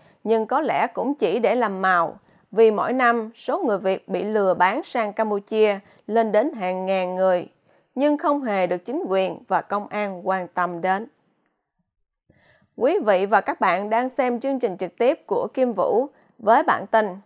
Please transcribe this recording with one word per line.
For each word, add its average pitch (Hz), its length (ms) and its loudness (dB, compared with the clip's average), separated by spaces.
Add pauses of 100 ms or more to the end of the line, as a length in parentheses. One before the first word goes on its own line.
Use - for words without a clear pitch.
(240)
nhưng 220 220 2
có 254 140 0
lẽ 185 260 0
cũng 240 280 -2
chỉ 220 240 0
để 220 160 2
làm 202 280 -2
màu, 180 360 2 (320)
vì 220 200 6
mỗi 208 220 0
năm 240 420 0
số - 240 -4
người 240 200 0
Việt 190 300 -2
bị 185 160 -2
lừa 202 300 2
bán 190 300 2
sang 214 280 -4
Campuchia 208 680 0 (280)
lên 220 260 0
đến 233 200 2
hàng 185 340 -4
ngàn 185 300 -2
người, 185 320 2 (460)
nhưng 294 240 2
không 294 240 0
hề 196 240 0
được 175 180 -4
chính 311 240 -6
quyền 190 300 0 (100)
và 180 140 0
công 202 260 -6
an 196 400 -8
quan 185 200 -2
tâm 175 320 -4
đến. 190 260 -2 (1800)
Quý 320 240 2
vị 196 200 2
và 202 140 2
các 302 200 -4
bạn 196 300 -2
đang 240 180 0
xem 247 320 -4
chương 269 180 -4
trình 208 180 -4
trực 185 220 -8
tiếp 262 280 0
của 196 280 -2
Kim 254 180 0
Vũ 202 340 0 (320)
với 226 240 4
bản 247 240 -6
tin 214 400 0